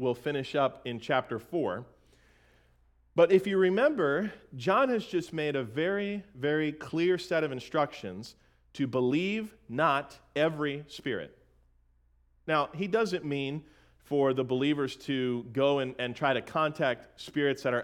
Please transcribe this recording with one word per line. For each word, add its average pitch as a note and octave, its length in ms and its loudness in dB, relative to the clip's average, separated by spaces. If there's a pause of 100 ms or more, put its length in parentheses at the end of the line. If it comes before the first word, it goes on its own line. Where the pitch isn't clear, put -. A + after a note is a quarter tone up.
we'll B2+ 140 0
finish C#3 420 -4
up C3+ 280 0
in A#2+ 140 -6
chapter B2+ 400 -2
four. A#2 480 -4 (1300)
But E3+ 180 6
if F#3+ 160 6
you G3 100 2
remember, F#3+ 760 2 (220)
John F#3+ 360 2
has A3+ 140 0
just F3 280 -4
made D3+ 240 -2
a C3 80 -2
very, G3 580 -4 (140)
very D3 340 0
clear E3+ 480 0
set E3 240 0
of D3+ 80 0
instructions B2+ 840 -4 (380)
to C#3 120 0
believe D#3 720 0 (120)
not C#3+ 480 0 (200)
every D3 500 -2
spirit. F#2 500 -8 (1120)
Now, D3+ 300 2
he F#3+ 100 -2
doesn't F#3 380 0
mean C#3+ 400 -4 (320)
for C#3 360 2
the C3 120 0
believers C3+ 500 0 (120)
to B2+ 360 -2 (100)
go C#3 280 2
and, B2+ 180 -4
and B2 160 -4
try C#3 180 2
to A#2+ 80 0
contact D3+ 800 -2
spirits C#3 440 -2
that B2+ 100 0
are A#2+ 100 0